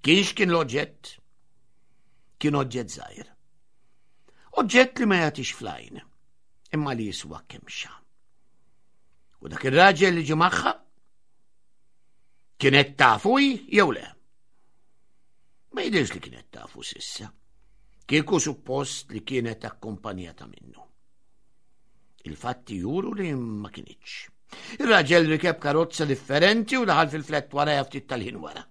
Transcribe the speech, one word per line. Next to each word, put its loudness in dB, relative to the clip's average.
Kienx 4
kien 2
l-oġġett? -4
Kien 0
oġġett -6
żgħir. -18
Oġġett 4
li 2
ma 4
jagħtix -2
flajn, -12
imma -2
li -6
jiswa -12
kemm -20
xa. -14
U -14
dak -10
ir-raġel 6
li -4
ġie 0
magħha? 2
Kienet 4
tafu 4
hi 2
jew 4
le? -8
Ma -6
jidhirx 0
li -12
kienet -20
tafu -18
sissa. -14
Kieku 0
suppost -6
li -10
kienet -6
akkumpanjata -12
minnu. -20
Il-fatti -10
juru -6
li -4
ma -8
kienitx. -18
Ir-raġel 6
rikeb 0
karozza 0
differenti 2
u 0
daħal 2
fil-flett -6
wara 2
ftit -10
tal-ħin -6
wara. -14